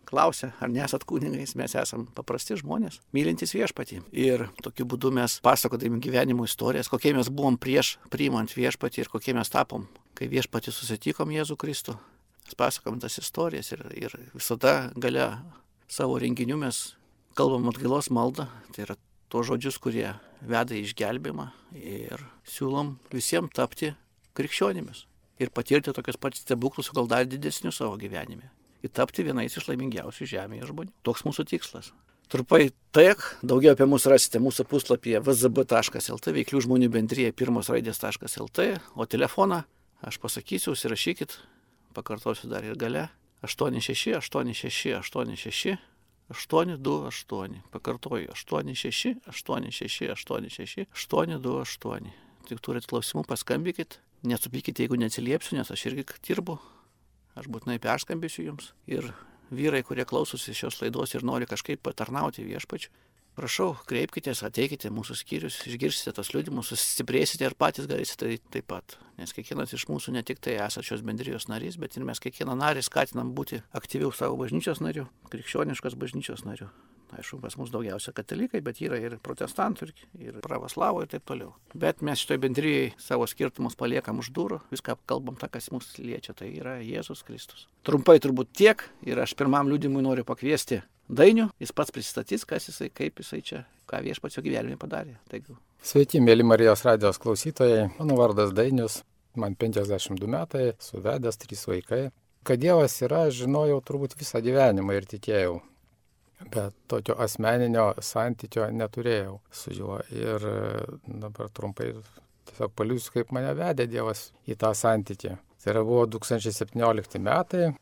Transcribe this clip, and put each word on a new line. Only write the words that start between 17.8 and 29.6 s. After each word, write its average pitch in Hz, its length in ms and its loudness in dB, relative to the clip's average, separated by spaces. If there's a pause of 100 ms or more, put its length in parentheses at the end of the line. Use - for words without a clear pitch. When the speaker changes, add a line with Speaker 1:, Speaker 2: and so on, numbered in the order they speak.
Speaker 1:
maldą, 127 380 0 (260)
tai 104 140 -10
yra 101 80 -8 (340)
tuos 120 160 0
žodžius, 123 320 -2
kurie 113 300 -2 (340)
veda 117 320 0
į 104 140 -4
išgelbėjimą, 131 580 -4 (320)
ir 113 460 -12 (260)
siūlom 139 460 -4 (160)
visiem 165 420 0
tapti 147 380 -2 (460)
krikščionimis 185 640 -2 (400)
ir 120 100 -2
patirti 139 400 2
tokius - 240 -8
pat - 220 -6
stebuklus, 131 500 -2
o 147 80 -6
gal 120 140 2
dar 127 180 4
didesnius 147 480 -4
savo 107 240 -4
gyvenime. 87 480 -10 (320)
Ir - 140 -8
tapti - 320 2
vienais 123 260 -2
iš - 160 -10